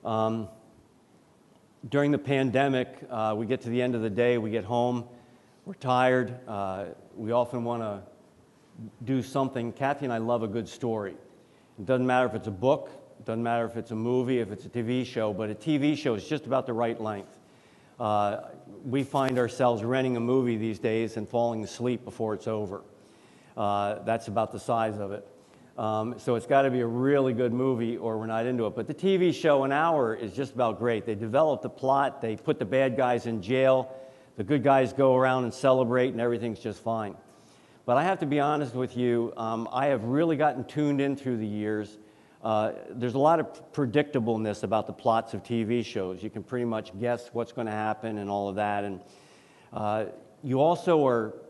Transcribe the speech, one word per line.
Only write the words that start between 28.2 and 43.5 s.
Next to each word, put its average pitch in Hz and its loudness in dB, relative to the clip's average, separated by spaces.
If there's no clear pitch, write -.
not 113 -2
into 123 0
it. 101 -4
But 113 -4
the 156 -6
T 190 2
V 175 4
show, 143 4
an 139 2
hour, 147 2
is 107 -6
just 123 -6
about 117 0
great. 113 0
They 110 -2
develop 127 2
the 123 -6
plot, 131 0
they 110 -4
put - -2
the 127 -2
bad 131 2
guys 123 2
in 113 -4
jail, 131 4
the 107 -4
good 135 2
guys 135 6
go 131 6
around 127 4
and 117 -2
celebrate, 127 4
and 113 -2
everything's 117 -2
just 104 -8
fine. 110 -4
But 123 4
I 143 4
have 185 0
to 170 -2
be 147 2
honest 143 0
with 123 -4
you, 120 2
um, 113 -4
I 135 0
have 127 0
really 151 2
gotten 131 0
tuned 147 0
in 139 0
through 127 -4
the 110 -4
years. 104 -4
Uh, 107 0
there's 117 -4
a 135 0
lot 156 6
of - -10